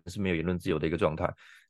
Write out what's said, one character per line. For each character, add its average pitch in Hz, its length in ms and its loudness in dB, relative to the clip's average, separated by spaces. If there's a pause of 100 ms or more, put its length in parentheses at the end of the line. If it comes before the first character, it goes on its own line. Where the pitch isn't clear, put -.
是 90 120 -10
没 95 100 0
有 87 60 2
言 80 80 0
论 90 160 0
自 95 100 -4
由 80 80 2
的 78 80 0
一 78 40 2
个 82 80 0
状 78 180 2
态。 87 160 0 (380)